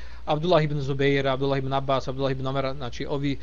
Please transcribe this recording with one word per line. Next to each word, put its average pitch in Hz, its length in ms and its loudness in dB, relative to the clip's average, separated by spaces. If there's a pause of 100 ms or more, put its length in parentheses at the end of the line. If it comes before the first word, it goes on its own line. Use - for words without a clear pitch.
(240)
Abdullah 156 400 4
ibn 147 160 -2
Zubeira, 139 520 2
Abdullah 139 260 0
ibn 135 140 -2
Abbas, 135 360 0
Abdullah 135 240 0
ibn 131 140 -4
Omera, 135 280 -2
znači, 139 320 -6
ovi, 139 360 -2